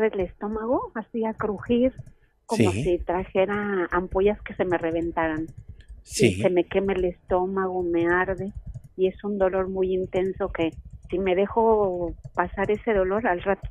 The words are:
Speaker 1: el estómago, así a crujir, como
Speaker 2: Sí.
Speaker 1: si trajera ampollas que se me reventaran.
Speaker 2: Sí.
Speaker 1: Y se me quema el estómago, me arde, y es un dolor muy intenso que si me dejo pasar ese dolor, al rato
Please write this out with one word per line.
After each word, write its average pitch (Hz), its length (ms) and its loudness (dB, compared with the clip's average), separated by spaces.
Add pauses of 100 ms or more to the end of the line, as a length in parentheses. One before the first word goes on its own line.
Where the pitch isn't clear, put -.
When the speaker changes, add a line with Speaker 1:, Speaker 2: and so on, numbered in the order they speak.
Speaker 1:
el 214 160 0
estómago, 220 760 -4
así 220 300 -4
a 220 80 -2
crujir, 233 600 0 (520)
como 113 260 4
Speaker 2:
Sí. 104 120 -2
Speaker 1:
si 175 160 2
trajera 190 920 0
ampollas 190 500 2
que - 140 -12
se 190 100 0
me 175 120 0
reventaran. 165 720 -2 (560)
Speaker 2:
Sí. - 240 2
Speaker 1:
Y 196 140 2
se 202 80 4
me 180 140 4
quema 196 300 0
el 185 120 0
estómago, 185 800 -2
me 170 240 2
arde, 185 460 0 (420)
y 185 120 2
es - 160 -6
un 208 140 -4
dolor 190 320 2
muy 190 240 0
intenso 185 580 -2
que 160 200 0 (380)
si 175 100 -2
me 190 160 2
dejo 196 800 2 (200)
pasar 190 360 0
ese 214 220 0
dolor, 196 340 2
al 175 140 0
rato 190 300 -2